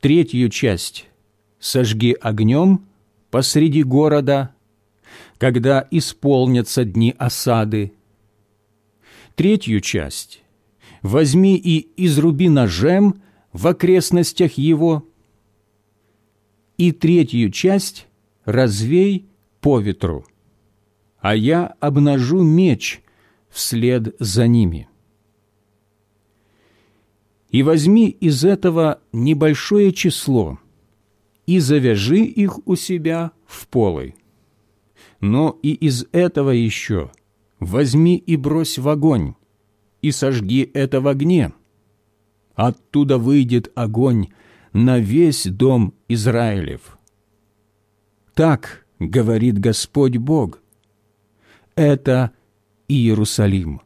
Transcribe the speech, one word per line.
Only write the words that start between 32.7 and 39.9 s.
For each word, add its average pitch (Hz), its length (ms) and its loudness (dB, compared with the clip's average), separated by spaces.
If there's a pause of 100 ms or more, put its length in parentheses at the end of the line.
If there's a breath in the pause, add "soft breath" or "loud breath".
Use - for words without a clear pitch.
себя 165 560 -6 (160)
в - 220 -20
полы. 87 480 -4 (1040 soft breath)
Но 127 420 0
и 147 100 -2
из 135 380 -2
этого 170 400 0
еще 110 600 -4 (480)
возьми 139 560 2
и 165 200 -2
брось 156 400 -4
в 131 120 -4
огонь, 139 480 0 (640)